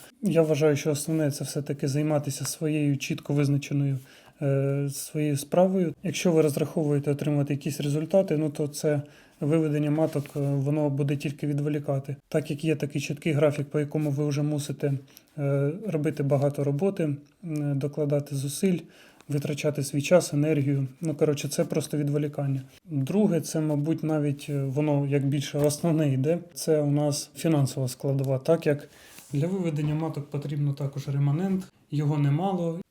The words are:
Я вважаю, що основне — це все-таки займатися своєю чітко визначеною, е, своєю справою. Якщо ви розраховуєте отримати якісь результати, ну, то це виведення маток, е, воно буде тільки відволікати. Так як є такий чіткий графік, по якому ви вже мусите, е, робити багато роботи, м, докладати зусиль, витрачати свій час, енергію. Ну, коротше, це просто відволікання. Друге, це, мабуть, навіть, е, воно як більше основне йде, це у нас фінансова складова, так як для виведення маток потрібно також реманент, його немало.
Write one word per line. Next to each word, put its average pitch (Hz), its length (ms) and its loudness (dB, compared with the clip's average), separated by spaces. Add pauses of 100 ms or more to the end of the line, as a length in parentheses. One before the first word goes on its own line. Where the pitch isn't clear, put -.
(220)
Я 165 200 4
вважаю, 151 340 4
що 151 160 0
основне — 151 400 0
це 143 120 -6
все-таки 143 440 -4
займатися 143 580 0
своєю 151 520 0
чітко - 360 -4
визначеною, 143 680 0 (420)
е, 139 500 0
своєю 151 460 -2
справою. 180 560 2 (100)
Якщо 185 280 0
ви 160 100 6
розраховуєте 147 720 0
отримати 143 420 0
якісь 139 280 -4
результати, 156 560 2
ну, 156 120 0
то 147 180 -4
це 147 340 0 (400)
виведення 151 500 2
маток, 156 340 0 (100)
е, 147 40 -4
воно 143 500 0
буде 143 260 0
тільки 143 320 -6
відволікати. 143 680 -2 (140)
Так 160 220 -2
як 147 120 -6
є 160 120 2
такий 143 260 -4
чіткий 151 320 -2
графік, 143 340 2
по 156 120 -2
якому 151 300 -2
ви 147 180 0
вже 147 160 -2
мусите, 143 500 -2 (440)
е, 143 340 0 (160)
робити 151 360 -2
багато 143 400 0
роботи, 151 520 0 (280)
м, 147 360 -2
докладати 143 560 -2
зусиль, 143 440 0 (520)
витрачати 143 520 -2
свій 143 180 -2
час, 160 320 4
енергію. 143 540 2 (140)
Ну, 156 140 -2
коротше, 147 320 0
це 156 180 0
просто 156 320 -2
відволікання. 143 640 -2 (240)
Друге, 165 560 2
це, - 200 -4
мабуть, 156 420 0
навіть, 147 460 0
е, 143 140 -2
воно 143 460 2
як 139 160 2
більше 139 320 -2
основне 147 560 2
йде, 151 260 2 (140)
це 156 280 2
у 143 100 2
нас 147 440 0
фінансова 143 520 2
складова, 135 500 -2
так 160 300 2
як 147 220 0 (440)
для 143 140 0
виведення 156 480 -2
маток 156 340 -4
потрібно 143 440 -2
також 139 340 -6
реманент, 147 600 0 (240)
його 147 260 0
немало. 165 600 0 (120)